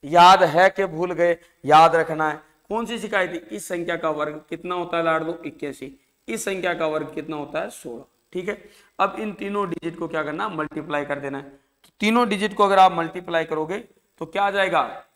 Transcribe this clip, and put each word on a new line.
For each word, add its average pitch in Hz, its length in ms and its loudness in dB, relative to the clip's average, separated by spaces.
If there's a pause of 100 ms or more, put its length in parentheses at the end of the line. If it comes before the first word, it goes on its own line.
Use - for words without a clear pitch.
याद 175 400 8
है 170 260 4
कि 196 160 -2
भूल 175 260 -4
गए? 170 240 2 (280)
याद 160 320 8
रखना 156 340 0
है। 151 100 -10 (300)
कौन 220 160 -4
सी 226 120 -8
सिखाई 196 300 -2
थी? 175 80 -10 (120)
इस 214 200 -12
संख्या 170 280 -6
का 165 160 -2
वर्ग 151 280 -6 (100)
कितना 175 240 -8
होता 175 220 -4
है 165 80 0
लाडलो? 160 420 -2
इक्यासी। 135 520 -12 (300)
इस 226 160 -6
संख्या 185 300 -4
का 165 120 -2
वर्ग 151 280 -4
कितना 156 220 -8
होता 147 240 -8
है? 202 100 -8
सोलह। 127 340 -16 (280)
ठीक 180 160 -8
है, 208 80 -6 (420)
अब 196 220 -2
इन 214 140 -6
तीनों 202 360 -4
डिजिट 165 280 -8
को 165 100 -6
क्या 156 140 -4
करना? 156 280 -6
मल्टीप्लाई 151 540 -6
कर 143 160 -8
देना 139 180 -8
है। 139 60 -12
तो - 460 -20 (100)
तीनों 226 280 2
डिजिट 202 260 -2
को 208 100 4
अगर 196 140 4
आप 185 140 8
मल्टीप्लाई 170 520 -4
करोगे 160 340 -6 (420)
तो 160 60 -10
क्या 190 160 -4
आ 202 80 0
जाएगा? 190 320 2 (340)